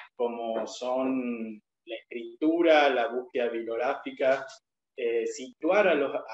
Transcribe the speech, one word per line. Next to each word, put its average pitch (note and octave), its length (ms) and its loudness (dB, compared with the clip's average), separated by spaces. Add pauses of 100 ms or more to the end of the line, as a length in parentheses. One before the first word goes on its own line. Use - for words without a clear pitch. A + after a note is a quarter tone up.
(160)
Como A#2 500 -4
son B2 960 -4 (220)
la A#2 120 -10
escritura, D#3 960 4
la A#2+ 160 2
búsqueda B2 420 -4
bibliográfica, C3 960 -2 (520)
eh, A#2 300 0
situar E3 600 0
a E3+ 80 6
los, C#3 180 0 (220)